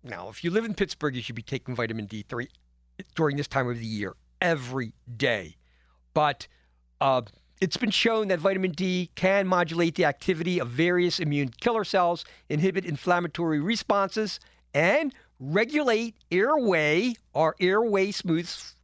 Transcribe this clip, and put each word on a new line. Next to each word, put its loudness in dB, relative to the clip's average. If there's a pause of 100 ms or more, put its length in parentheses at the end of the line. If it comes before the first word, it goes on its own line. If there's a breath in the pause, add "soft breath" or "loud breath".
Now, -12
if -16
you -2
live 0
in -6
Pittsburgh, -4
you -8
should -10
be -12
taking -8
vitamin -4
D -12
three -6 (640)
during 0
this -2
time -2
of -4
the -8
year, -6 (240)
every -2 (220)
day. -2 (560)
But, 0 (520)
uh, 2 (380)
it's -2
been -2
shown 0
that 0
vitamin 0
D -2
can 2
modulate 2
the 2
activity 0
of -2
various 2
immune 0 (100)
killer 2
cells, 0 (240 loud breath)
inhibit 0
inflammatory 0
responses, 0 (340 soft breath)
and 2 (240 soft breath)
regulate 0 (160)
airway, 2 (220)
our 2
airway 2
smooth -2 (340)